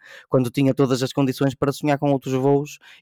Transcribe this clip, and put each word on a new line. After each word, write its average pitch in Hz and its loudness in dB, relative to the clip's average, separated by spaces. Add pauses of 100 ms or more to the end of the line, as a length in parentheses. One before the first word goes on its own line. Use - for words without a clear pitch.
(280)
quando 127 0
tinha 135 2
todas 131 0
as 131 -4
condições 139 0
para 143 -2
sonhar 143 -2
com 143 0
outros 135 -2
voos 143 0 (240)